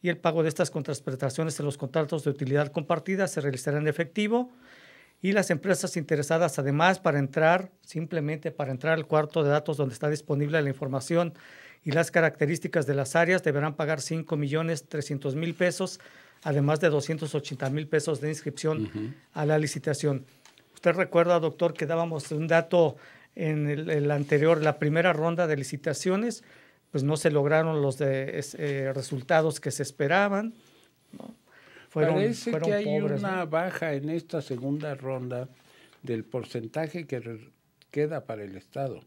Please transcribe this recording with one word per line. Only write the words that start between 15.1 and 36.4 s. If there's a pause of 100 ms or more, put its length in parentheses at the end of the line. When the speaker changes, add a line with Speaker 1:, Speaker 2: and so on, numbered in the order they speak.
Speaker 1:
mil
pesos, (420)
además
de
doscientos
ochenta
mil
pesos
de
inscripción
Speaker 2:
Ujú. (200)
Speaker 1:
a
la
licitación. (500)
Usted
recuerda,
doctor,
que
dábamos
un
dato (380)
en
el,
el
anterior,
la
primera
ronda
de
licitaciones, (460)
pues
no
se
lograron
los
de-,
es-,
eh,
resultados
que
se
esperaban, (580)
¿no? (540)
Fueron,
Speaker 2:
Parece
Speaker 1:
fueron
Speaker 2:
que
hay
Speaker 1:
pobres,
Speaker 2:
una
Speaker 1:
¿no?
Speaker 2:
baja
en
esta
segunda
ronda (560)
del
porcentaje